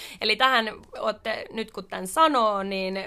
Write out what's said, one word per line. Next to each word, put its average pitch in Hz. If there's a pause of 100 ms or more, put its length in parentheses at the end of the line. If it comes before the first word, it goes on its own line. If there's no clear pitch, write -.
(200)
Eli 214
tähän 254 (280)
ootte, 220
nyt 220
kun 190
tän 185
sanoo, 226
niin 190